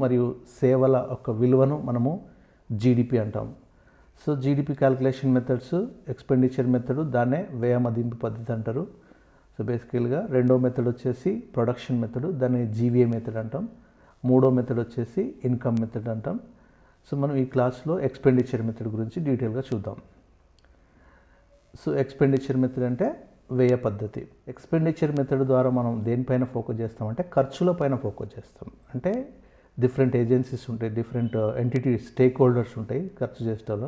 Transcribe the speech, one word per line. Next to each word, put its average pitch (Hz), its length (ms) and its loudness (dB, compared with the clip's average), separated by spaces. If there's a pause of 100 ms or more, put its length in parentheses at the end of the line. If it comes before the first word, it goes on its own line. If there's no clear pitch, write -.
మరియు 123 240 2 (320)
సేవల 131 380 4 (160)
యొక్క - 180 -6 (100)
విలువను 131 380 4 (100)
మనము 120 240 0 (720)
జీడీపీ 120 420 4
అంటాం. 107 240 -6 (760)
So - 80 -2 (140)
జీడీపీ 139 380 0
క్యాలిక్యులేషన్ 131 560 4
మెథడ్స్, 123 360 -2 (400)
ఎక్స్‌పెండిచర్ 127 600 2
మెథడ్, 127 280 -2 (140)
దాన్నే 127 240 2 (220)
వ్యయ 123 240 2
మదింపు 117 400 -2
పద్ధతి 113 300 -6
అంటారు. 117 280 -4 (680)
So 110 140 -6
బేసికల్గా 120 520 -2 (140)
రెండో 127 280 6
మెథడ్ 123 300 0
వచ్చేసి 127 380 -4 (260)
ప్రొడక్షన్ 123 480 -2
మెథడ్, 123 220 -6 (140)
దాన్ని 127 220 2 (160)
జీవీఏ 120 340 4
మెథడ్ 113 300 -6
అంటాం. 135 220 -6 (640)
మూడో 131 280 8
మెథడ్ 120 280 0
వచ్చేసి 123 380 -4 (260)
ఇన్కమ్ 120 340 0
మెథడ్ 113 320 -6
అంటాం. 139 220 -6 (720)
So - 60 -10 (100)
మనం 143 200 -2
ఈ - 100 2
క్లాస్లో 127 420 0 (140)
ఎక్స్‌పెండిచర్ 127 600 2
మెథడ్ 113 260 -6
గురించి 110 240 -6 (100)
డీటెయిల్గా 120 400 -2
చూద్దాం. 101 300 -6 (1800)
So - 60 -4 (140)
ఎక్స్‌పెండిచర్ 135 640 0
మెథడ్ 127 260 -2
అంటే 180 180 0 (520)
వ్యయ 127 140 4 (120)
పద్ధతి. 104 360 -6 (300)
ఎక్స్‌పెండిచర్ 160 680 0
మెథడ్ 135 220 0 (100)
ద్వారా 127 260 4
మనం 120 140 0 (180)
దేనిపైన 127 340 0 (120)
ఫోకస్ 117 260 -4
చేస్తామంటే 113 400 -6 (140)
ఖర్చుల 139 340 2 (100)
పైన 139 140 2 (100)
ఫోకస్ 104 320 -8
చేస్తాం. - 320 -18 (260)
అంటే 175 180 -2 (720)
డిఫరెంట్ 127 300 2 (100)
ఏజెన్సీస్ 123 480 0
ఉంటాయి, 113 180 -4 (100)
డిఫరెంట్, 120 440 -4
uh, 107 60 0 (120)
ఎంటిటీస్, 120 500 0
స్టేక్ 127 300 4
హోల్డర్స్ 120 380 4
ఉంటాయి 117 220 -6 (200)
ఖర్చు 117 240 -8
చేసేటప్పుడు, 110 420 -4